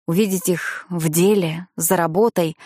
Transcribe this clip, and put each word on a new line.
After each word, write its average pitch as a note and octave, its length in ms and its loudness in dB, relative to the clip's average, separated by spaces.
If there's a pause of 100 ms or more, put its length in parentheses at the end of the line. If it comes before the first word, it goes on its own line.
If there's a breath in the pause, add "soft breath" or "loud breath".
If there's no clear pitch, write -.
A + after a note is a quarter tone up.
Увидеть F#3+ 400 0
их - 420 -4
в E3 200 -2
деле, F3 680 2
за E3 220 0
работой — E3+ 680 0